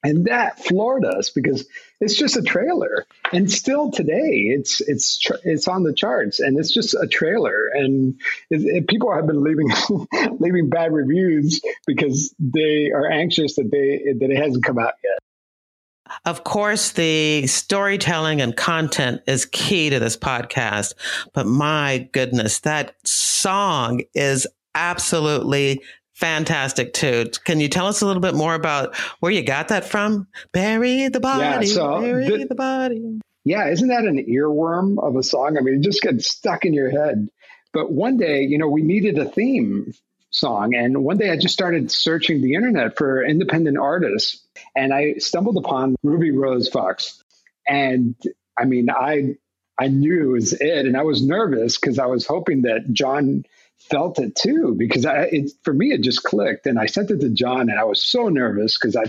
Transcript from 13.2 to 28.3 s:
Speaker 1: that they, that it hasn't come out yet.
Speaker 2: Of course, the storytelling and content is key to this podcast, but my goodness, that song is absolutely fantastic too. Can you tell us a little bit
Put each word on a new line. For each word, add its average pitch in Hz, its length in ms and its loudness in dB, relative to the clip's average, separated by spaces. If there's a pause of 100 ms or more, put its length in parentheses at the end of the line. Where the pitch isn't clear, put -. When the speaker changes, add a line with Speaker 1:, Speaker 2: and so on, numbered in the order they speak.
Speaker 1:
that 110 140 0
they, 139 420 0
that 131 180 0
it 135 60 2
hasn't 135 280 0
come 123 140 0
out 117 140 0 (100)
yet. 98 160 -2 (1040)
Speaker 2:
Of 170 200 -4
course, 208 480 -2
the 151 540 2
storytelling 175 960 0
and 117 160 -2
content 151 680 -2
is 135 200 0
key 160 440 0
to 139 80 2
this 113 180 -2
podcast, 117 760 -2 (400)
but 135 120 0
my 139 680 0
goodness, 123 480 0
that 151 340 -2 (120)
song 156 960 0 (120)
is 139 320 0 (280)
absolutely 151 1080 0 (320)
fantastic 151 800 -2
too. 117 360 0 (140)
Can 160 160 0
you 147 80 2
tell 180 180 -2
us 202 140 -2
a 208 60 0
little 185 160 0
bit 180 120 0